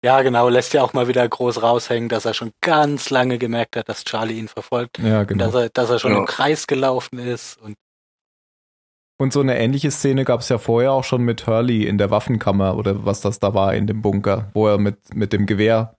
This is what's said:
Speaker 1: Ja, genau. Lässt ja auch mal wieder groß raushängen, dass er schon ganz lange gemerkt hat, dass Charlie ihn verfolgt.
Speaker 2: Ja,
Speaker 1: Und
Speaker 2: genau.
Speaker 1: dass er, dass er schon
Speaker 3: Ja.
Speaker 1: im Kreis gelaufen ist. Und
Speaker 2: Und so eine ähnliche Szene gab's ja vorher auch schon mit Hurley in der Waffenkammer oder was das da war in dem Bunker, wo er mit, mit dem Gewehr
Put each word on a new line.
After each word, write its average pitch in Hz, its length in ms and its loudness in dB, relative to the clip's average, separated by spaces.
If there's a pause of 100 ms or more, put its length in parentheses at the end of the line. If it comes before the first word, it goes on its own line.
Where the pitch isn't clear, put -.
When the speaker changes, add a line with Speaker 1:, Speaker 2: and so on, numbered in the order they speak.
Speaker 1:
Ja, 131 160 6
genau. 123 300 4
Lässt 123 240 2
ja 143 80 4
auch 123 100 0
mal 123 160 0
wieder 123 180 2
groß 117 360 -2
raushängen, 117 480 0
dass 113 160 -4
er 113 80 -2
schon 113 160 -8 (100)
ganz 147 480 0
lange 127 300 0
gemerkt 117 380 -4
hat, 117 120 -8
dass - 160 -10
Charlie 113 340 -6
ihn 110 100 -10
verfolgt. 120 500 -6
Speaker 2:
Ja, 110 220 2
Speaker 1:
Und 101 80 0
Speaker 2:
genau. 104 180 0
Speaker 1:
dass 110 80 -2
er, 120 160 2
dass 120 200 0
er 120 100 2
schon 120 120 0
Speaker 3:
Ja. 104 60 4
Speaker 1:
im 98 80 0
Kreis 156 400 -2
gelaufen 131 520 -2
ist. 123 440 -8
Und 104 140 -16 (1400)
Speaker 2:
Und 135 140 0
so 143 80 2
eine 131 180 2
ähnliche 135 340 0
Szene 135 320 0
gab's 120 240 -2
ja 120 100 2
vorher 120 340 2
auch 131 120 0
schon 123 180 0
mit 117 240 -2
Hurley 113 400 2
in 101 100 0
der 101 140 2
Waffenkammer 101 680 0
oder 104 300 -2
was 98 140 -2
das 101 180 -2
da 101 160 0
war 98 200 2
in 104 120 0
dem 110 160 -4
Bunker, 101 500 0
wo 107 140 2
er 104 120 4
mit, 101 360 -4
mit 104 180 -2
dem 104 140 0
Gewehr 113 520 2